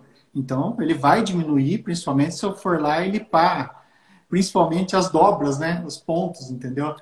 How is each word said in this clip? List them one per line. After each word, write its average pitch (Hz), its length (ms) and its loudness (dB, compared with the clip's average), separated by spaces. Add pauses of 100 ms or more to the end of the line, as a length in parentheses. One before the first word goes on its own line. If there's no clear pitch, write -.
(340)
Então, 139 460 -2
ele 160 140 0
vai 151 280 4
diminuir, 160 600 0
principalmente 156 520 0
se - 100 -8
eu 196 100 -2
for 175 260 -2
lá 151 240 0
e 190 60 -2
lipar, 175 760 0 (440)
principalmente 180 680 2
as 175 140 2
dobras, 160 480 2
né? 170 280 -2
Os - 120 -12
pontos, 151 520 -6
entendeu? 131 520 -6